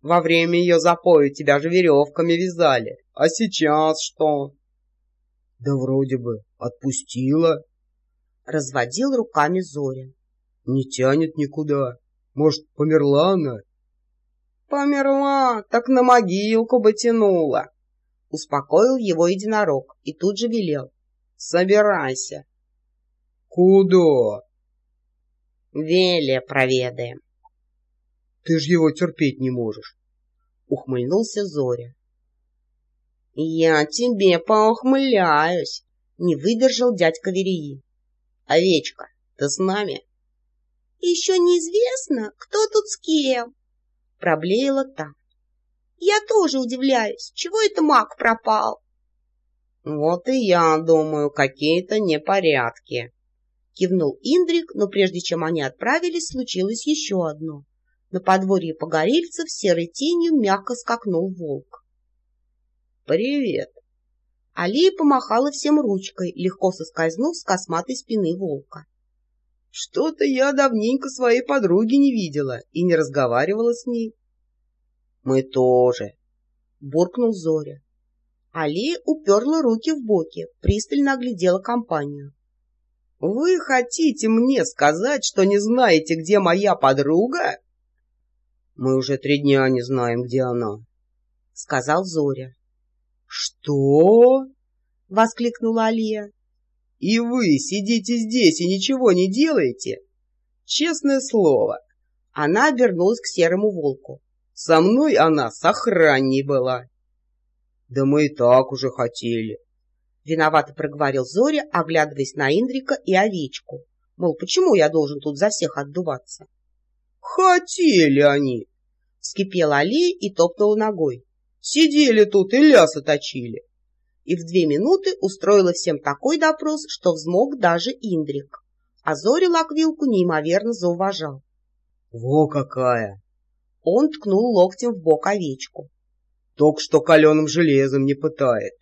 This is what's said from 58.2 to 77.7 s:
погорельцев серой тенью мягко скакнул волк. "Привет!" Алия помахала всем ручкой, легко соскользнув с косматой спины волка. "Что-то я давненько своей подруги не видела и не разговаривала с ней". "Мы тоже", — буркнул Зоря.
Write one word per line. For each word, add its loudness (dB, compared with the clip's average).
погорельцев -2
серой -2
тенью -2
мягко 0
скакнул -4
волк. -12
"Привет!" -6
Алия 0
помахала 0
всем 0
ручкой, -6
легко -4
соскользнув -6
с -18
косматой -4
спины -4
волка. -10
"Что-то -4
я 0
давненько 0
своей 0
подруги 0
не 4
видела -4
и -4
не 2
разговаривала 0
с -10
ней". -6
"Мы 0
тоже", — 0
буркнул -2
Зоря. -6